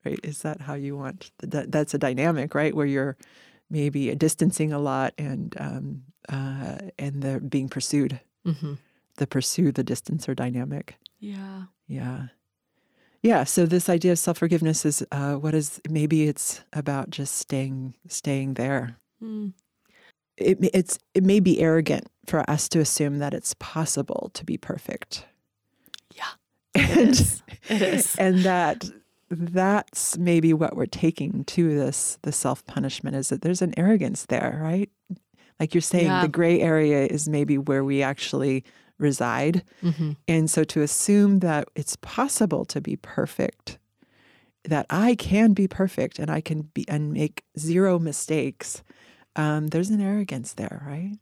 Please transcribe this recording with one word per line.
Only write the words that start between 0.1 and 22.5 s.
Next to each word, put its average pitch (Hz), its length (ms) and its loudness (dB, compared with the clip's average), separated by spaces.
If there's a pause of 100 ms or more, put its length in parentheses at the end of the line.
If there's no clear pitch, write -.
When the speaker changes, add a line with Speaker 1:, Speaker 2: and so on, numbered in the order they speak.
Speaker 1:
Is 151 200 -10
that 156 180 -6
how 143 140 -10
you 139 220 -8
want, 139 440 -12
th-, 135 100 -10
that, 147 220 -4
that's 151 220 0
a 147 40 0
dynamic, 143 560 0
right? 151 200 0
Where 147 120 0
you're 139 300 -2 (540)
maybe 143 440 -2
distancing 156 580 2
a 143 60 -4
lot 135 400 -2
and, 143 400 -6
um, 139 440 -8 (260)
uh, 135 500 -8 (220)
and 139 220 -6
the 135 180 -2
being 135 280 -2
pursued, 131 520 -2 (260)
Speaker 2:
Mm-hmm. 151 280 -4 (420)
Speaker 1:
the 143 100 -2
pursue, 139 460 0
the 131 100 -2
distancer 127 540 -4
dynamic. 127 580 -6 (240)
Speaker 2:
Yeah. 196 440 -12 (260)
Speaker 1:
Yeah. 131 380 -8 (960)
Yeah. 214 200 4
So 170 240 2
this 175 220 2
idea 175 240 4
of 170 80 2
self-forgiveness 165 680 0
is, - 240 0
uh, 143 240 -4
what 151 180 -2
is, 151 280 -2 (100)
maybe 156 380 2
it's - 340 -4 (100)
about 143 380 -4
just - 280 -8
staying, 135 560 -6 (120)
staying 135 480 -4
there. 123 440 -4 (220)
Speaker 2:
Mm. 214 320 -8 (840)
Speaker 1:
It, 185 220 2 (140)
it's, 185 240 2 (160)
it 190 120 4
may 202 160 6
be 180 200 6
arrogant 160 460 2 (200)
for - 220 0
us 151 200 0